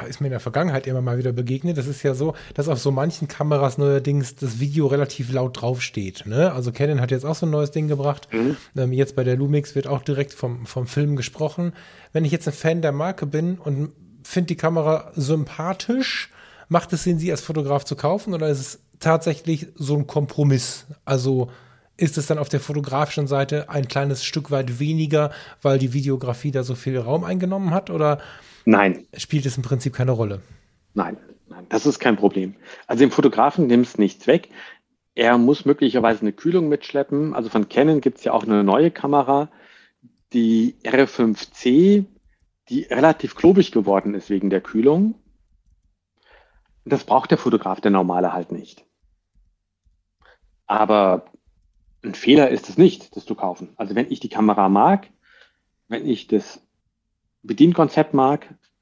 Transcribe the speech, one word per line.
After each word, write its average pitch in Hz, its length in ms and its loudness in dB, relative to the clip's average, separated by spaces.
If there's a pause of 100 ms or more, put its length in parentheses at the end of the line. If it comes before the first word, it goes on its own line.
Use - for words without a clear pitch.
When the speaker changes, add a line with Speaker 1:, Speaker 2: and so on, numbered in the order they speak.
Speaker 1:
ist 135 140 -10
mir 143 60 -2
in - 20 -6
der 127 100 -6
Vergangenheit 139 460 -4
immer 127 160 -4
mal 123 160 -2
wieder 127 140 -2
begegnet, 131 440 -4
das 127 100 -4
ist 143 160 -10
ja 139 120 0
so, 147 200 -4 (200)
dass 147 140 -4
auf 139 100 0
so 139 120 -2
manchen 143 380 -2
Kameras 143 480 0
neuerdings 143 600 0
das 117 240 -6
Video 143 260 0
relativ 135 440 -2
laut 127 300 -4
draufsteht, 120 640 -6
ne? 135 280 0
Also 123 200 -6
Canon 143 300 0
hat 123 80 -2
jetzt 131 160 -4
auch 160 80 -4
so 165 100 -6
ein 165 60 0
neues 147 200 0
Ding 156 180 -4
gebracht. 143 440 -4
Speaker 2:
Mhm. 120 240 0 (200)
Speaker 1:
Ähm, 127 180 0
jetzt 135 220 0
bei 131 80 0
der 127 120 0
Lumix 143 380 0
wird 139 120 -4
auch 131 160 -4
direkt 139 300 -4
vom, 120 320 -8
vom 127 220 -6
Film 147 300 -2
gesprochen. 156 580 -6 (400)
Wenn 160 100 0
ich 143 80 -2
jetzt 160 160 -2
ein 147 60 -4
Fan 165 260 -2
der 156 120 0
Marke 156 340 -4
bin 160 320 -4
und 147 340 -4 (300)
find 180 260 -4
die 175 80 -4
Kamera 160 580 -2
sympathisch, 165 1160 -4 (400)
macht 175 240 0
es 156 100 -2
Sinn, 175 140 0
sie 170 120 -4
als 151 120 -4
Fotograf 143 420 -2
zu 139 120 -8
kaufen 190 360 -2
oder 156 160 -2
ist 143 120 0
es - 200 -12 (180)
tatsächlich 160 760 -2
so 143 220 -4
ein 147 100 -2
Kompromiss? 143 800 0 (180)
Also 131 460 0 (500)
ist 156 160 0
es 147 120 -6
dann 151 100 0
auf 147 100 -4
der 139 120 -2
fotografischen 143 680 -4
Seite 139 440 -2
ein 139 180 -4
kleines 139 340 -4
Stück 139 300 -6
weit 127 260 -2
weniger, 151 540 0 (300)
weil 135 180 4
die 131 120 -2
Videografie 131 600 -4
da 131 100 -2
so 123 140 -6
viel 131 200 -4
Raum 131 280 -2
eingenommen 185 480 -2
hat, 190 180 -2
oder 151 300 0 (460)
Speaker 2:
Nein. 101 400 4 (100)
Speaker 1:
spielt 143 300 -4
es 123 100 -6
im 127 80 -4
Prinzip 123 300 -2
keine 127 180 0
Rolle? 104 280 -2 (540)
Speaker 2:
Nein, - 220 -4 (320)
nein, - 220 -20
das 113 160 0
ist 147 120 0
kein 120 160 2
Problem. 98 400 0 (320)
Also 117 160 0
dem 139 80 6
Fotografen 143 560 2
nimmt's 120 320 2
nichts - 300 0
weg. 160 200 4 (680)
Er 117 220 4
muss 123 260 2
möglicherweise 117 560 2
eine 104 120 -2
Kühlung 170 360 0
mitschleppen. 143 680 -2
Also 113 140 -4
von 107 200 0
Canon 147 320 4
gibt's - 220 -2
ja 120 100 -2
auch 113 120 0
eine 104 180 4
neue 123 300 4
Kamera, 143 560 0 (840)
die 113 520 2
R 131 240 4
fünf - 420 -2
C, 185 540 4 (640)
die 240 140 -4
relativ 143 520 2
klobig 185 380 6
geworden 101 420 2
ist 98 160 -8
wegen 98 200 0
der 92 100 2
Kühlung. 156 560 2 (1700)
Das 131 180 0
braucht - 300 2
der 160 60 2
Fotograf, 107 420 -2
der 107 100 2
normale, 90 420 2
halt 90 200 -6
nicht. - 320 -16 (1800)
Aber 101 580 2 (800)
ein 101 100 -10
Fehler 139 360 6
ist - 180 -4
es - 100 -14
nicht, - 380 4
das - 80 -14
zu 113 100 -8
kaufen. 90 420 -8
Also 101 180 -8
wenn 117 160 -2
ich 82 100 -8
die 113 80 -8
Kamera 104 400 2
mag, 143 400 4 (800)
wenn 113 180 -8
ich 120 220 -4
das - 320 -2 (840)
Bedienkonzept 156 720 2
mag, 139 400 0 (280)